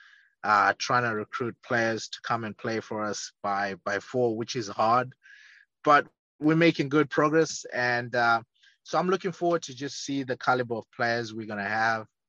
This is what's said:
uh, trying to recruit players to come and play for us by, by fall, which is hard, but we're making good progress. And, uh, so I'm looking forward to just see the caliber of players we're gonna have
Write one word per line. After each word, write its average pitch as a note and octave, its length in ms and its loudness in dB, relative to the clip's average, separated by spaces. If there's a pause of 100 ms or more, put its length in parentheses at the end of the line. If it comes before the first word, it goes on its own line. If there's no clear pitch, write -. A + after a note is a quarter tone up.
(420)
uh, G2+ 360 4
trying B2 260 0
to A#2 100 -2
recruit G#2+ 400 -6 (100)
players A2+ 440 -2
to - 140 -14
come A#2 220 -4
and G#2 140 -8
play A2+ 220 -4
for G#2+ 240 -6
us G#2 260 -6 (120)
by, G2 420 -2
by G2+ 160 -2
fall, A#2+ 360 0
which A#2 200 -6
is A2 120 -6
hard, A#2 440 2 (720)
but C#3+ 240 6 (320)
we're D#3 160 4
making E3 320 4
good D3 220 4
progress. D3+ 640 2
And, A#2+ 440 -2
uh, A#2 260 4 (420)
so - 140 -2
I'm F3 100 0
looking F#3 220 0
forward E3+ 320 0
to C3 120 -12
just C3+ 300 -10
see C#3 200 -4
the B2 120 -4
caliber B2 380 -2
of G#2+ 160 -10
players A#2 420 -4
we're A2 140 -10
gonna G#2 220 -8
have A2 380 -2 (220)